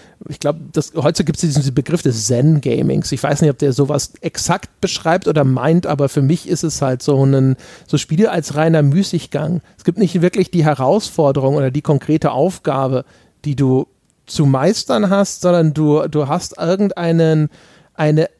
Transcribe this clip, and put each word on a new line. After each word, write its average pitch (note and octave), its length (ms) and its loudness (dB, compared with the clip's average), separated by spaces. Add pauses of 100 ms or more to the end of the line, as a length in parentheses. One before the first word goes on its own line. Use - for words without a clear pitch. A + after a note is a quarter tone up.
(280)
ich D3 140 -12
glaub, D3+ 160 -2 (160)
das, - 200 -4
heutzutage E3 300 0
gibt's D3+ 180 -2
diesen, D3 200 0
diesen C3+ 120 -2
Begriff D3 280 -2
des A2+ 260 -2
Zen-Gamings. C3+ 840 0
Ich - 100 -6
weiß D3 180 0
nicht, D#3 80 2
ob C3+ 80 -4
der C#3+ 140 0
sowas C#3+ 480 -2
exakt - 500 -6 (120)
beschreibt F3+ 480 -2
oder D3+ 160 2
meint, C3+ 420 2
aber C#3+ 220 0
für D3 120 -2
mich D3+ 280 0
ist - 140 -2
es D#3 180 -4
halt C3 200 -2
so C3+ 240 2
ein, C3+ 300 4 (320)
so D3+ 100 -2
Spiele F3 320 2
als D3 260 -4
reiner D#3+ 280 2
Müßiggang. D#3 760 -2 (160)
Es - 80 -8
gibt F3 120 -2
nicht F#3+ 240 0
wirklich F3+ 300 0
die D#3+ 140 2
Herausforderung C#3+ 920 0
oder C3 160 0
die D3 100 -4
konkrete D3+ 500 0
Aufgabe, C3+ 760 -2 (400)
die D3 100 -4
du C3 320 2 (400)
zu - 180 0
meistern F3+ 640 0
hast, G3 320 -2
sondern E3+ 320 2
du, D3+ 360 2
du D3 180 -2
hast E3 320 -6
irgendeinen, E3 880 0 (440)
eine D#3 360 2 (100)